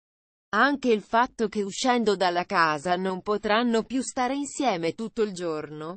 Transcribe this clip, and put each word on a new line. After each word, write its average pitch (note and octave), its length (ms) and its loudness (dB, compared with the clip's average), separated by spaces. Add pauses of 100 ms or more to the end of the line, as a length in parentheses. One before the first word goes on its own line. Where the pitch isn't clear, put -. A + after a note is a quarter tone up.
(540)
Anche B3+ 380 2
il G#3 80 2
fatto A#3 480 0
che G#3+ 140 -4
uscendo G#3+ 520 2
dalla F3+ 300 2
casa E3 500 2
non F#3 280 -2
potranno G#3+ 600 0
più A#3+ 180 -4
stare B3+ 320 -4
insieme A3 580 -2
tutto A3+ 300 -4
il G#3 100 -2
giorno, D#3 640 -8